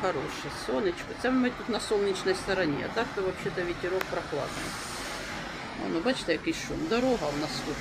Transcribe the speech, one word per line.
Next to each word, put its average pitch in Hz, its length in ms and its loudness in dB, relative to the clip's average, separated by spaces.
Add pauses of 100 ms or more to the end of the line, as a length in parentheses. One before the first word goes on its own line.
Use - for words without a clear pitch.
хороший, 151 500 0 (140)
сонечко. 214 420 0 (140)
Це 247 100 4
ми 254 180 6
тут - 200 -4
на 214 100 2
сонячній 202 540 2
стороні, 180 520 2
а - 100 -4
так 240 200 2
то 208 60 2
взагалі-то 185 400 0
вітерок 175 420 0
прохладний. - 600 -2 (1160)
Воно, - 160 0
бачите, 240 320 2
який 156 220 2
шум. 147 360 -4
Дорога 233 380 4
в 143 140 0
нас 147 240 -2
тут. 147 160 -2